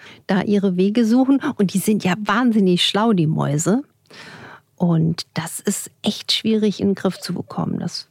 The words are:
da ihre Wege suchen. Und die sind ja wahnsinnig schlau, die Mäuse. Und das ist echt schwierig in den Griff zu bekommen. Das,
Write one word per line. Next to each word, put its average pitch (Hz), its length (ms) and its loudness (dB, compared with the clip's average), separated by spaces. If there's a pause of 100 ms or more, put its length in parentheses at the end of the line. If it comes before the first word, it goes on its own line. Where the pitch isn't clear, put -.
(280)
da 190 140 2
ihre 202 340 0
Wege 202 280 2
suchen. 254 360 4 (180)
Und 190 160 0
die 196 40 0
sind 202 260 0
ja 185 100 0 (100)
wahnsinnig 208 640 2
schlau, 220 260 2
die 175 140 2
Mäuse. 156 560 0 (920)
Und 165 580 0
das 165 260 -8
ist - 300 -6 (120)
echt - 280 -4
schwierig 214 500 0
in 202 100 2
den 190 40 0
Griff - 240 -2
zu - 160 -8
bekommen. - 460 -6
Das, - 300 -8